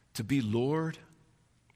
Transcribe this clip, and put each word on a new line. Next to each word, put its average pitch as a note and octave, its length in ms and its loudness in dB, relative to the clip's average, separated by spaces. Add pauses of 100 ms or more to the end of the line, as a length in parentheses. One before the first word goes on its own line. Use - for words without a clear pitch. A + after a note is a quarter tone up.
(140)
to - 80 -4
be C3+ 180 2
Lord? C3+ 580 0 (760)